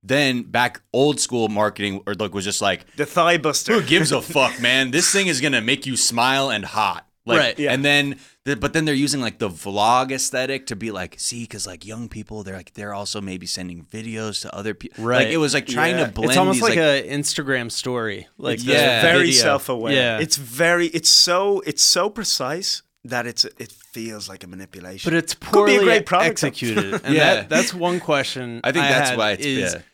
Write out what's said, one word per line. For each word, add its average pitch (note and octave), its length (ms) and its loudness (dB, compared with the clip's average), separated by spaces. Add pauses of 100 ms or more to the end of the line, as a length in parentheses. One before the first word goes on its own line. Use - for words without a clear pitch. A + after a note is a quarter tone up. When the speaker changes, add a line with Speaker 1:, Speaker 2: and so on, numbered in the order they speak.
Speaker 1:
then B2+ 400 2
back A#2+ 380 0 (140)
old C#3 260 2
school A#2 280 0
marketing G2+ 580 -2
or, G2+ 80 -4
like, F#2+ 200 -4
was G2 100 -4
just G2+ 180 -4
like, F#2+ 220 0 (120)
Speaker 2:
The C#3+ 100 -2
thigh E3+ 320 2
buster. D3+ 360 0
Speaker 1:
"Who G3+ 80 2
gives D#3 300 2
a A#2+ 100 0
fuck, B2 380 0
man? B2+ 320 2
This E3+ 200 2
thing G3 140 2
is C#3+ 160 0
gonna C3+ 180 2
make C3 260 0
you B2+ 100 -4
smile C3 540 2
and G#2 140 -2
hot." F#2 420 -2 (200)
Like, A#2 120 2
Speaker 3:
Right. B2+ 200 2
Speaker 2:
Yeah. C#3+ 140 0
Speaker 1:
and C3+ 120 0
then C#3+ 320 2 (340)
th-, C3 100 -2
but C3+ 120 -2
then D#3+ 120 0
they're D3 100 0 (120)
using, C#3 140 -2
like, A2+ 180 -4
the A2 100 -2
vlog A#2+ 640 2
aesthetic C3 540 -4
to A2 100 -8
be A2 140 -8
like, F#2 280 -8
"See, A#2 280 -8
'cause, F#2+ 200 -10
like, F#2 200 -16
young A2 220 -12
people, G#2+ 340 -12
they're, F#2+ 140 -12
like, - 180 -18
they're G#2 200 -10
also G2+ 260 -8
maybe F#2 260 -10
sending F2 380 -10
videos A2 580 -8
to - 120 -14
other G2+ 200 -6
peo-," - 240 -14
like, A2+ 80 -4
Speaker 3:
Right. B2 240 4
Speaker 1:
it E3 80 0
was, D3 160 2
like, C#3 120 -2
trying D3 280 0
to E3+ 80 0
Speaker 2:
Yeah. A2 80 -2
Speaker 1:
blend - 200 0
Speaker 3:
It's - 80 4
almost F#3+ 180 4
Speaker 1:
these, - 60 0
Speaker 3:
like A3+ 160 2
Speaker 1:
like C#3 260 4
Speaker 3:
a D#2 40 -10
Instagram C3+ 640 -2
story. A2+ 560 -6 (100)
Like, A#2+ 180 -4
Speaker 1:
It's A#2+ 80 -8
Speaker 3:
the C3 80 0
Speaker 1:
Yeah. C3+ 300 4
Speaker 2:
very - 240 6
Speaker 3:
video. C3 160 4
Speaker 2:
self-aware. C3+ 520 0
Speaker 3:
Yeah. A#2+ 240 2
Speaker 2:
It's D#3+ 180 -2
very, E3 520 0
it's D#3+ 200 0
so, F#3+ 580 4
it's D3 160 -2
so F#3+ 280 2
precise F3 720 -4 (220)
that A#2+ 220 -4
it's, A#2 180 -4
it - 280 -10
feels A2 560 -12
like G2 160 -16
a - 20 -18
manipulation. F#2 640 -10
Speaker 3:
But E3 60 2
it's E3 180 -2
Speaker 2:
Could - 60 -14
be - 80 -14
a - 20 -8 (280)
Speaker 3:
poorly G3 60 4
Speaker 2:
great F3 220 4
product, E3+ 360 2
though. D3 60 0
Speaker 3:
executed. G#2+ 520 -2
Speaker 2:
<laughs> - 40 -20
Speaker 3:
And C#3 100 0
Speaker 1:
Yeah. D#3 200 4
Speaker 3:
that, G2+ 140 -4
that's E3 260 0
one F3 240 -2
question B2+ 640 -2
Speaker 1:
I C3+ 100 0
think C#3+ 120 2
Speaker 3:
I C#3 60 4
Speaker 1:
that's C3 200 4
Speaker 3:
had A#2+ 80 0
Speaker 1:
why G#2+ 140 2
it's, G2 140 -4
Speaker 3:
is, G2+ 280 0
Speaker 1:
yeah. E2 60 -10 (140)